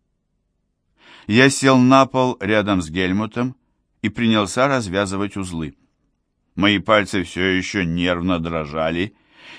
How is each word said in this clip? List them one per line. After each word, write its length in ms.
Я 240
сел 300
на 260
пол 340
рядом 440
с 80
Гельмутом 640
и 60
принялся 580
развязывать 680
узлы. 400
Мои 240
пальцы 460
все 180
еще 440
нервно 540
дрожали, 760